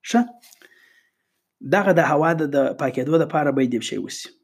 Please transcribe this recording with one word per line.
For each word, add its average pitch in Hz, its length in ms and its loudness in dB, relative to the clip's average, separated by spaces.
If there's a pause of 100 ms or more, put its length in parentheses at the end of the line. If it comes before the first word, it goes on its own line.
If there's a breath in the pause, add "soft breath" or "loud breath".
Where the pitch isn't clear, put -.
ښه؟ 233 120 2 (1500 soft breath)
دغه 196 240 2
د 151 140 2
هوا 156 180 2 (100)
د، - 20 0 (120)
د - 20 2 (240)
پاکېدو 139 400 0
دپاره 147 380 0
باید 123 160 0
یو 110 140 -4
شی - 100 -8
وسي. - 340 -12 (120)